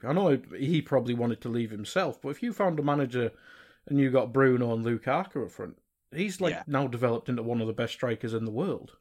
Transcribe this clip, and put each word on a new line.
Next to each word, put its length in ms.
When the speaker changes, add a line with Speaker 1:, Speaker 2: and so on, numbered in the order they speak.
Speaker 1:
I 80
know 240
he 240
probably 320
wanted 280
to 80
leave 220
himself, 500
but 80
if 140
you 100
found 260
a 40
manager 480
and 120
you 120
got 220
Bruno 400
and 120
Lukaku 600
up 60
front, 260
he's, 260
like, 140
Speaker 2:
Yeah. 140
Speaker 1:
now 200
developed 420
into 140
one 180
of 60
the 60
best 200
strikers 400
in 120
the 60
world. 500